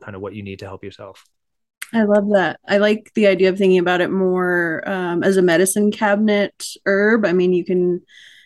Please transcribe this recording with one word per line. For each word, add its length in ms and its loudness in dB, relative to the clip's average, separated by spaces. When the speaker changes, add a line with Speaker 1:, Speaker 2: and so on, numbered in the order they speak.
Speaker 1:
kinda 160 -14
what 140 -12
you 80 -12
need 180 -12
to 60 -14
help 180 -16
yourself. 400 -20
Speaker 2:
I 120 2
love 260 2
that. 380 0
I 100 2
like 380 0
the 100 4
idea 220 4
of 100 0
thinking 220 4
about 200 0
it 120 -2
more, 760 -2
um, 380 -4
as 140 2
a 40 4
medicine 480 2
cabinet 760 0
herb. 380 2
I 80 0
mean, 200 2
you 120 0
can 380 0